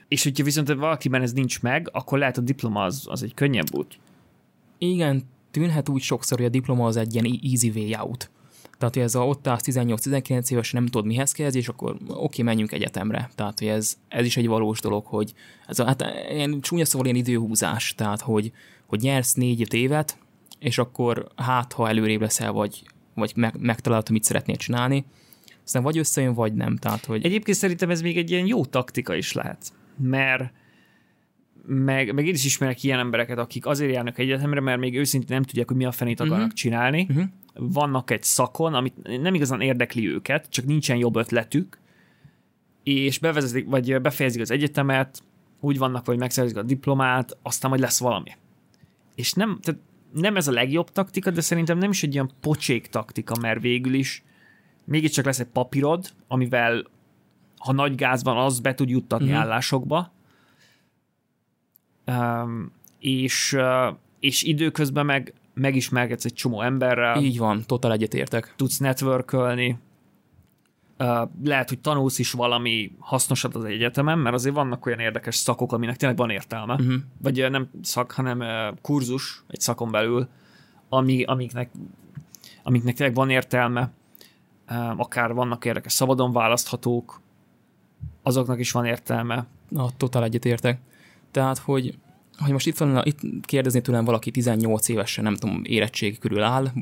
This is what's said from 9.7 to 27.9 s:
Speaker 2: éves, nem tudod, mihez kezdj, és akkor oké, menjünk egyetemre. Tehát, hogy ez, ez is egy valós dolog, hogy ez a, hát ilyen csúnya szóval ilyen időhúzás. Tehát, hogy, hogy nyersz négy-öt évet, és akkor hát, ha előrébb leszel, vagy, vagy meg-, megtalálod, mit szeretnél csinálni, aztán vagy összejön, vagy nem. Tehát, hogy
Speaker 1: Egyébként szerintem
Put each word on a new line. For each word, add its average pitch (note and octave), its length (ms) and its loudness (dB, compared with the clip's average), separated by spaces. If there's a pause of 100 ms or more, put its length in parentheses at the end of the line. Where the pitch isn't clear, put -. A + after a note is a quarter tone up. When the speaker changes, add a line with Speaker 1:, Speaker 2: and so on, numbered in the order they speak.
Speaker 2:
éves, A#2+ 220 0
nem B2 140 2
tudod, A2 200 0
mihez A#2+ 260 0
kezdj, C#3 260 -2
és A#2+ 100 -2
akkor - 280 -6 (120)
oké, - 340 -4
menjünk A2+ 300 2
egyetemre. A2 640 -4
Tehát, G#2 240 -6
hogy G#2+ 100 -2
ez, G#2+ 280 0 (120)
ez A#2+ 160 0
is A#2+ 120 0
egy A#2 100 2
valós A2+ 340 2
dolog, G#2 260 -2
hogy G#2+ 260 -2 (340)
ez - 120 -6
a, A#2+ 80 2
hát C3 180 2 (260)
ilyen D3 300 -2
csúnya E3+ 240 0
szóval C3 220 2
ilyen B2 120 4
időhúzás. A2+ 760 0
Tehát, G#2+ 260 -2
hogy, A2 320 0 (340)
hogy A2 140 -2
nyersz C3 340 2
négy-öt A#2+ 380 0
évet, C3+ 460 2 (400)
és B2+ 200 -2
akkor A#2+ 580 0
hát, B2 360 0
ha A2+ 160 0
előrébb A2 320 2
leszel, G#2+ 320 0
vagy, G#2 300 -2 (320)
vagy G#2+ 220 -2
meg-, A#2 240 2
megtalálod, A2+ 500 0
mit A2 140 2
szeretnél - 320 0
csinálni, B2+ 480 0 (600)
aztán B2 180 0
vagy D3+ 160 2
összejön, C3 360 2
vagy A2 200 0
nem. A#2 220 0
Tehát, G#2+ 280 -4
hogy A2 200 -4
Speaker 1:
Egyébként G3+ 320 0
szerintem F3 340 0